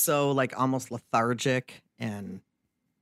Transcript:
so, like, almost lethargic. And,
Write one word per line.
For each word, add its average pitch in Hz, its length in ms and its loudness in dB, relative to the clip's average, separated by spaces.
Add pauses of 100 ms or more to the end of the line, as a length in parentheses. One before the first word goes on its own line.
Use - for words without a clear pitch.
so, 143 280 4
like, 135 260 0
almost 131 320 0
lethargic. 120 920 -2 (160)
And, 101 420 -8 (600)